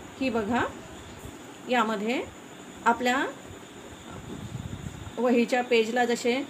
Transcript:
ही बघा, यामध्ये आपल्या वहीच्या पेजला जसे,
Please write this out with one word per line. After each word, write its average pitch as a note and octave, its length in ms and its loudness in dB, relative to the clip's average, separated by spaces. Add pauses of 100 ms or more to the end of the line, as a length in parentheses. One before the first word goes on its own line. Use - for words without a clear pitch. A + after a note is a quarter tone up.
(220)
ही C4 80 4
बघा, A#3 340 2 (1080)
यामध्ये A3+ 540 2 (600)
आपल्या B3 400 4 (1900)
वहीच्या A#3+ 460 6
पेजला A#3+ 420 4
जसे, A#3+ 440 2